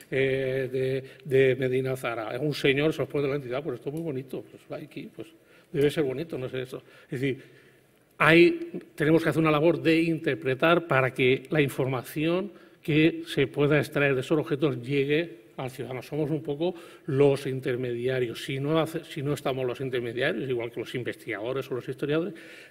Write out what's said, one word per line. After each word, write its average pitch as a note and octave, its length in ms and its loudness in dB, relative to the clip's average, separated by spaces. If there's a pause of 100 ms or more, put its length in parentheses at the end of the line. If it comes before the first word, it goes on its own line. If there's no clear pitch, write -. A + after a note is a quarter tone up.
(120)
eh, C3+ 600 0
de, C3 320 -2 (220)
de C3 300 4
Medina C3 400 0
Zara. A#2 440 -6
Un D3 140 -2
señor C#3+ 400 2
se - 80 -6
os B2+ 80 -4
pone C#3+ 140 -2
delante C#3 240 -4
y - 20 -10
dice, B2 80 -4
"Ah, D3+ 60 -6
pues C3 160 -8
esto C#3+ 100 -8
es C#3+ 60 -8
muy E3 80 -6
bonito, C3 480 -8
pues - 100 -20 (100)
va C#3+ 60 -10
aquí, D3 380 -14
pues A2+ 140 -14 (440)
debe D3 160 4
ser D3+ 140 0
bonito", C3+ 340 -4
no B2+ 100 -6
sé B2+ 140 -6
eso. C3 220 -12 (220)
Es - 140 -8
decir, C3+ 220 -2 (800)
hay, E3+ 500 6 (240)
tenemos D#3 300 4
que D#3+ 60 2
hacer D3+ 120 2
una D#3 80 4
labor D3+ 320 4
de D#3+ 220 4
interpretar D#3+ 840 2
para C3 260 2
que C3 380 2
la D#3 100 2
información D3 920 -2 (320)
que D#3 420 4
se C3+ 220 0
pueda C#3+ 320 2
extraer C#3 340 2
de C3 80 0
esos D#3 160 0
objetos C#3 460 0
llegue C#3+ 560 0 (200)
al C3 120 -6
ciudadano. B2+ 300 -10
Somos D#3 300 -4
un D3+ 100 -2
poco D#3+ 320 -2 (340)
los C#3 380 4
intermediarios. B2+ 1000 -2
Si C3+ 160 -4
no D#3 180 2
hace, D#3+ 240 -4
si - 180 -10
no C#3+ 120 -2
estamos C3 320 -4
los A#2+ 160 -6
intermediarios, B2+ 680 -4
igual A#2+ 220 -4
que B2 80 -8
los A2+ 160 -8
investigadores A#2 720 -6
o C3+ 60 -4
los A#2+ 140 -8
historiadores, D3+ 440 -2 (380)